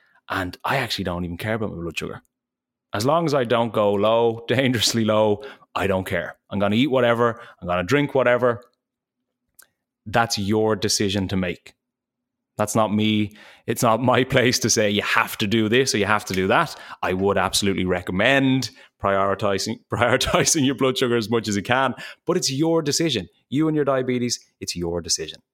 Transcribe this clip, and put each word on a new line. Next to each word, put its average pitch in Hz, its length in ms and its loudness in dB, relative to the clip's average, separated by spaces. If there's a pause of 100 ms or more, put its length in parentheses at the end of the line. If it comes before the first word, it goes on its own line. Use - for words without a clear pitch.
(280)
and 90 360 -6
I 127 120 -2
actually 117 280 -4
don't 90 200 -4
even 85 140 -8
care 110 160 -4
about 107 160 -4
my 85 100 -12
blood 85 180 -8
sugar. - 240 -10 (680)
As 104 120 -4
long 160 220 2
as 143 80 0
I 131 100 2
don't 117 280 0
go 104 200 2
low, 113 520 2
<laughs> - 40 -18
dangerously 120 560 2
low, 107 380 2 (320)
I 95 120 -2
don't 95 200 0
care. 85 300 -6 (140)
I'm 101 80 -4
gonna 101 180 2
eat 139 140 2
whatever, 117 500 2 (200)
I'm 87 80 -12
gonna 90 140 0
drink 139 320 0
whatever." 120 480 2 (1400)
That's 113 320 0
your 107 380 0
decision 98 520 -2
to 98 80 -2
make. 90 380 -6 (840)
That's 107 180 -2
not 107 200 2
me. 107 420 0 (300)
It's 117 160 -2
not 113 180 4
my 127 240 2
place 127 360 2
to 113 100 0
say 107 180 2
you 101 140 0
have - 360 0
to 113 80 -2
do 107 220 2
this 127 260 2
or 110 40 0
you 98 80 0
have 104 200 0
to - 60 -6
do 95 140 0
that. 147 280 0 (280)
I 92 100 -2
would 98 240 0
absolutely 95 480 0
recommend 120 840 0 (320)
prioritizing, 98 840 0
<laughs> - 80 -8
prioritizing 131 720 2
your 135 100 2
blood 131 220 0
sugar 120 200 0
as 110 120 -2
much 113 200 0
as 101 80 -2
you 101 60 -2
can, 123 320 0 (300)
but 175 120 -2
it's 160 140 -2
your 160 300 0
decision. 143 480 -2 (220)
You 151 180 0
and 156 80 0
your 147 80 0
diabetes, 127 560 0 (200)
it's - 140 -10
your 85 280 -4
decision. 80 400 -6 (120)